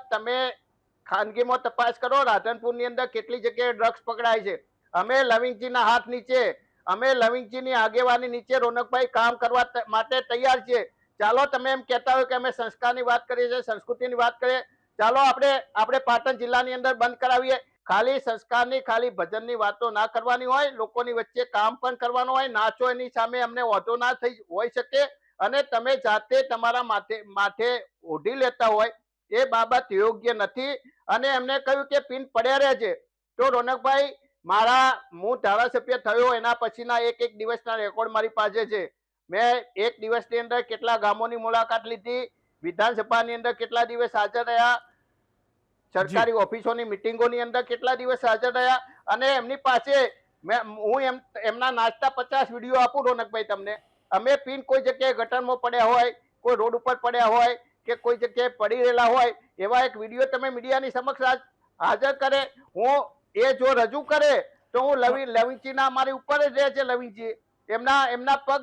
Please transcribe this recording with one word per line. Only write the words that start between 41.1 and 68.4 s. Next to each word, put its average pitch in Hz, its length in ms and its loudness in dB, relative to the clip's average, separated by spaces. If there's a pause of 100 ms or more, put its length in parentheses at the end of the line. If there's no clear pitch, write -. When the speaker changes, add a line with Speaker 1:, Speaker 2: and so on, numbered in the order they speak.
Speaker 1:
મુલાકાત 226 480 -2
લીધી, 233 420 -8 (360)
વિધાનસભાની 226 720 -2
અંદર 233 200 -4
કેટલા 233 320 -2
દિવસ 233 280 -4
હાજર 220 320 -2
રહ્યા, 240 320 2 (1160)
સરકારી 202 360 2
Speaker 2:
જી. 220 120 2
Speaker 1:
ઓફિસોની 233 420 -4
મિટિંગોની 233 560 0
અંદર 240 220 -2
કેટલા 247 320 -2
દિવસ 254 280 -2
હાજર 233 300 2
રહ્યા, 247 320 2 (220)
અને 233 200 0
એમની 254 280 0
પાસે 262 420 2 (460)
મેં, 214 160 0 (180)
હું 220 240 0
એમ, 262 160 -2 (260)
એમના 240 280 0
નાચતા 233 380 0
પચાસ 262 420 -2
વીડિયો 247 300 0
આપું 247 240 2
રોનકભાઈ 226 380 -2
તમને. 202 320 -6 (360)
અમે 233 260 2
પીન 269 260 -10
કોઈ 269 180 2
જગ્યાએ 262 320 0
ગટરમાં 247 460 -2
પડ્યા 240 260 2
હોય, 240 280 4 (280)
કોઈ 247 140 2
રોડ 226 200 0
ઉપર 247 200 -2
પડ્યા 240 300 0
હોય 240 320 4 (280)
કે 233 100 -4
કોઈ 240 220 0
જગ્યાએ 240 320 -2
પડી 240 340 -2
રહેલા 240 220 4
હોય, 240 280 4 (240)
એવા 226 240 2
એક 247 180 -2
વીડિયો 233 260 -2
તમે 262 240 -4
મીડિયાની 262 420 -2
સમક્ષ 262 360 -4
હાજ-, 262 200 0 (320)
હાજર 233 420 0
કરે. 269 200 2 (340)
હું 240 200 2 (400)
એ 247 180 4
જો 262 200 4
રજૂ 247 300 2
કરે 294 280 4 (420)
તો 247 80 2
હું 277 180 2
લવિ-, 254 260 2
લવિંગજીના 254 600 0
અમારી 269 260 0
ઉપર 285 320 -2
જ 285 160 2
રહે 277 120 4
છે 277 120 -2
લવિંગજી. 233 500 -4 (360)
એમના, 254 400 2
એમના 254 280 0
પગ 277 260 -2